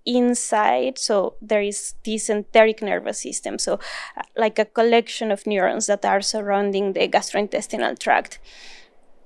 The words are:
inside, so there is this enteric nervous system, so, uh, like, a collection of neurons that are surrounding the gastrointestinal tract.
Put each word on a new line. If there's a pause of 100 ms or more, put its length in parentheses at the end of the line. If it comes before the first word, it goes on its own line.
inside,
so
there
is (100)
this
enteric
nervous
system,
so, (360)
uh, (160)
like,
a
collection
of
neurons
that
are
surrounding
the
gastrointestinal
tract. (880)